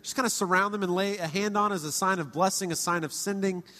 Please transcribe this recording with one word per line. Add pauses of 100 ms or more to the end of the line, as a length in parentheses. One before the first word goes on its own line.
just
kinda
surround
them
and
lay
a
hand
on
as
a
sign
of
blessing,
a
sign
of
sending. (160)